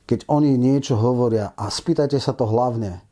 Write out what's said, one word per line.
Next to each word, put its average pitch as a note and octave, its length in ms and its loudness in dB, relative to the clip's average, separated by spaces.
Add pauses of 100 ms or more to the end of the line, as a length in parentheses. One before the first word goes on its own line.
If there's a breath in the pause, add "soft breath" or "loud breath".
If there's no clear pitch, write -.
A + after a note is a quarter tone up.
keď - 240 -4
oni D3 320 2
niečo C3 400 2
hovoria, A#2 560 0
a G#2+ 160 -8
spýtajte C#3+ 480 -2
sa C3 160 -4
to - 80 0
hlavne A2+ 560 -2 (120)